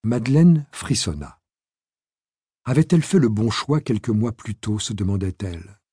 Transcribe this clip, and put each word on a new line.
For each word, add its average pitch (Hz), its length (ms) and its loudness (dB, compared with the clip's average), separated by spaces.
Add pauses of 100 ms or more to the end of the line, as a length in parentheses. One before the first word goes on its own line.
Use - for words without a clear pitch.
Madeleine 139 680 4
frissonna. - 680 -6 (1300)
Avait-elle 156 380 2
fait 190 160 0
le 123 100 4
bon 107 200 0
choix 143 320 -2
quelques 117 280 -4
mois 110 220 0
plus 107 240 -10
tôt, 107 240 -6
se - 140 -8
demandait-elle. 95 840 -6 (140)